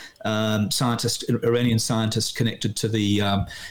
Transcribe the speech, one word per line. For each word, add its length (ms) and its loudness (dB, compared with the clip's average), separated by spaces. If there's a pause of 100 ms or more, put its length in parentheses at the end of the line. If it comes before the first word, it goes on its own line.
(240)
um, 460 0
scientist, 580 -2
Iranian 500 2
scientist 580 0
connected 400 -2
to 120 -2
the, 320 2
um, 260 2 (240)